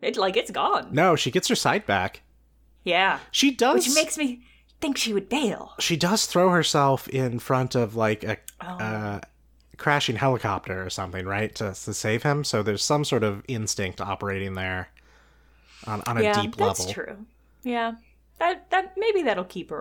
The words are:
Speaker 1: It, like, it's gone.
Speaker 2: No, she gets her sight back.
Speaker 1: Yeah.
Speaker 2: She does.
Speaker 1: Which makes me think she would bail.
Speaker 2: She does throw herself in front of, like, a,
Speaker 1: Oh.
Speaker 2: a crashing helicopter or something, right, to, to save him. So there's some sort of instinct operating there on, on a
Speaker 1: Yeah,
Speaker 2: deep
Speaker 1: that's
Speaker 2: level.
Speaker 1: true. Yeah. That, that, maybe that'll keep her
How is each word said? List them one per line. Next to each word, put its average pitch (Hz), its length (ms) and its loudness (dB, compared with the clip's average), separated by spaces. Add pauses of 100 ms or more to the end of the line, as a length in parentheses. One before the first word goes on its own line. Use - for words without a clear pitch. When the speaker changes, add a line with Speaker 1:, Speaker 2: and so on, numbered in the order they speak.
Speaker 1:
It, - 160 -2
like, 190 200 2
it's - 140 0
gone. - 420 0
Speaker 2:
No, 165 240 6
she - 140 0
gets 180 180 0
her 240 60 4
sight 165 320 2
back. 98 360 0 (600)
Speaker 1:
Yeah. 175 340 2 (140)
Speaker 2:
She - 180 4
does. 269 360 4
Speaker 1:
Which 254 100 2
makes 311 220 0
me 262 240 -4 (380)
think 285 180 -2
she 226 160 -2
would 196 140 -2
bail. 233 520 -2
Speaker 2:
She - 160 0
does 180 300 2
throw 180 240 6
herself 147 580 4
in 127 320 -2
front 131 340 0
of, 113 220 0
like, 110 260 2
a, 110 140 -4 (240)
Speaker 1:
Oh. 180 180 -12
Speaker 2:
a 107 420 -6 (560)
crashing 147 400 0
helicopter 104 680 0
or 90 60 -8
something, 92 360 -8
right, 101 300 -4
to, 98 180 -4
to - 200 -10
save 110 280 -2
him. 147 200 0
So 110 200 0
there's 101 200 0
some 147 220 2
sort 123 180 2
of 104 260 -2
instinct 107 520 -4
operating 98 540 -4
there 92 340 -4 (1000)
on, 107 200 -6
on 120 120 -2
a 113 40 4
Speaker 1:
Yeah, 104 200 4
Speaker 2:
deep 113 140 -4
Speaker 1:
that's 427 240 2
Speaker 2:
level. 185 120 -4
Speaker 1:
true. 202 340 -10 (360)
Yeah. 233 300 -2 (460)
That, 349 320 -2
that, 370 260 0
maybe 415 260 2
that'll 196 220 0
keep 180 260 -10
her 156 100 -8